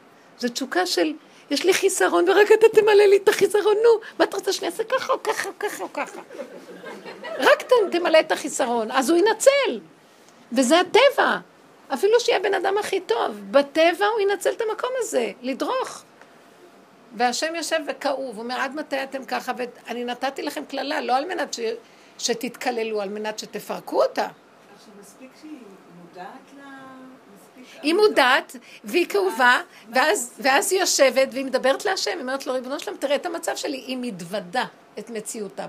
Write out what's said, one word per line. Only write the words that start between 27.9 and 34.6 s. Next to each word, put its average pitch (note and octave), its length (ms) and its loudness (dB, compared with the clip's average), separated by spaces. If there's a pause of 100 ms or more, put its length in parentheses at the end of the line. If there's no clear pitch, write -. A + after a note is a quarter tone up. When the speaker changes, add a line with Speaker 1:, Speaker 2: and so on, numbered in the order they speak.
Speaker 2:
המודעות. G#4 180 6
Speaker 1:
מודעת, C4 460 2 (280)
והיא C4+ 240 -2
כאובה, D4 540 2 (280)
Speaker 2:
ואז - 0 -
מה A3 120 -4
Speaker 1:
ואז, D4+ 220 2 (100)
Speaker 2:
את - 60 -20
עושה? A#3+ 100 0
Speaker 1:
ואז C#4+ 220 2
היא F#4+ 80 2
יושבת, C4+ 520 2
והיא C4 140 -6
מדברת B3+ 400 0
להשם, F#4+ 260 -4
היא F#4 100 -6
אומרת C4+ 260 -8
לו, C4 60 -4
"ריבונו C4 260 -6
שלם, F#4 180 -10
תראה C#4+ 180 -2
את - 100 -2
המצב E4+ 300 -6
שלי." C#4+ 220 -6
היא C4 240 -8
מתוודה G3 640 -6 (340)